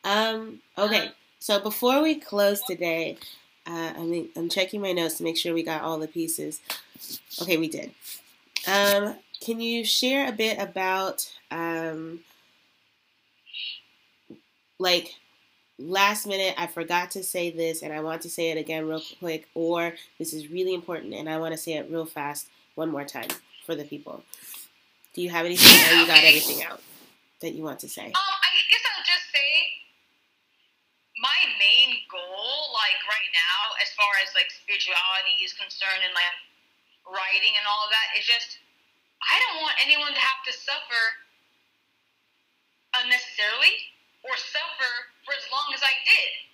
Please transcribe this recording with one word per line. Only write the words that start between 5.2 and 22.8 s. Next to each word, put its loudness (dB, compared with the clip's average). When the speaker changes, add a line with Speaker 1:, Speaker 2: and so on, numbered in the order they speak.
Speaker 1:
make -2
sure -2
we 0
got -4
all -4
the -8
pieces. -6
Okay, 2
we 0
did. -10
Um, 4
can -4
you 0
share 2
a -4
bit -2
about, -2
um, -6
like, 0
last 2
minute, 0
I -4
forgot -4
to -8
say -2
this, -2
and -8
I -6
want -6
to -12
say -2
it -4
again -4
real -4
quick, -8
or -2
this -8
is -12
really -2
important, -8
and -8
I -4
wanna -4
say -8
it -6
real -4
fast -8
one -4